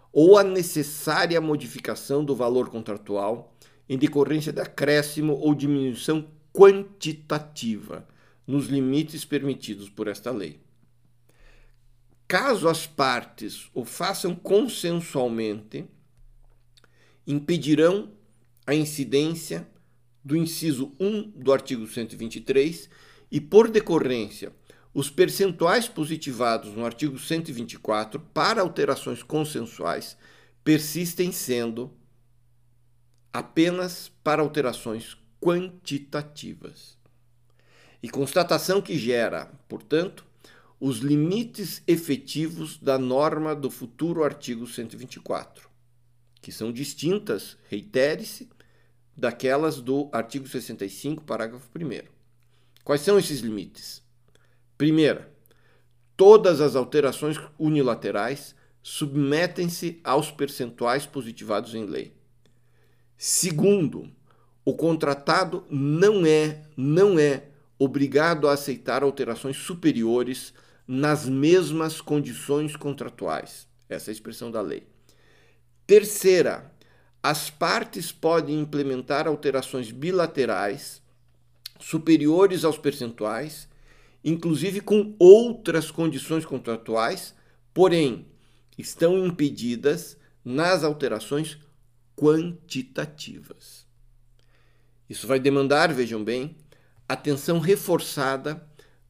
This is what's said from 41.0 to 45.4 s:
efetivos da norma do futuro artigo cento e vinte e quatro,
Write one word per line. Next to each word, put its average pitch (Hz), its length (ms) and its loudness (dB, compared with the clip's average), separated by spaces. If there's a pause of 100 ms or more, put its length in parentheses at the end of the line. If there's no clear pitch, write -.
efetivos 160 920 -2
da 131 200 0
norma 151 560 0
do 139 160 -6
futuro 156 520 -6
artigo 123 440 -4
cento 117 260 -12
e - 40 -18
vinte 127 200 -18
e 92 40 -18
quatro, - 480 -12 (720)